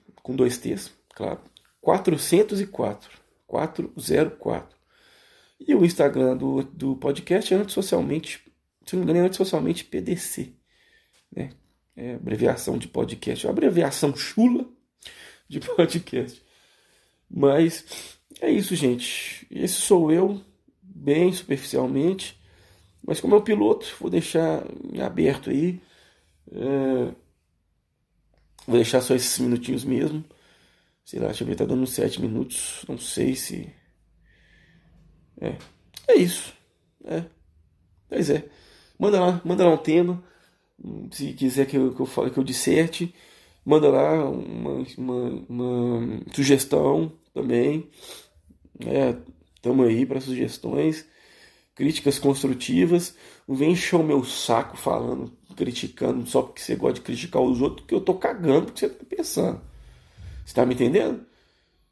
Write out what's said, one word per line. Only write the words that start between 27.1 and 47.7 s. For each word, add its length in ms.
Vou 80
deixar 260
só 140
esses 240
minutinhos 440
mesmo. 400
Sei 160
lá, 100
deixa 140
eu 40
ver, 80
tá 100
dando 160
uns 120
sete 280
minutos. 640
Não 120
sei 360
se... 380
É, 160
é 60
isso. 380
É. 180
Pois 220
é. 180
Manda 200
lá, 240
manda 220
lá 80
um 40
tema. 460
Se 220
quiser 320
que 100
eu, 200
que 40
eu 60
fale, 240
que 80
eu 60
disserte, 680
manda 240
lá 400
uma, 560
uma, 540
uma 720
sugestão 800
também. 560